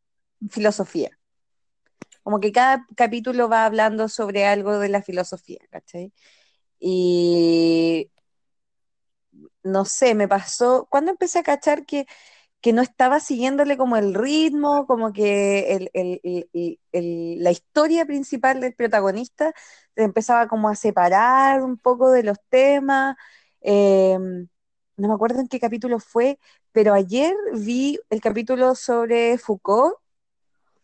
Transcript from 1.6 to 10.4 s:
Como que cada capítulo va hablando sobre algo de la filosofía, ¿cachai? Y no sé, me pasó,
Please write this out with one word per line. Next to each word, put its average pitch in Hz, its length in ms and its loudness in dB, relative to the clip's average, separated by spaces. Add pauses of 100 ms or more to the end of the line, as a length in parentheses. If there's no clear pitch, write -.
Como 208 160 -4
que 208 120 -2
cada 254 340 2 (100)
capítulo 240 540 -2
va 226 160 2
hablando 220 440 0
sobre 202 360 -4
algo 202 340 0
de 202 100 -2
la 202 120 -2
filosofía, 180 580 -10 (120)
¿cachai? 180 400 -16 (680)
Y 170 1300 2 (1500)
no 190 220 0
sé, 240 300 0
me 208 120 0
pasó, 240 600 0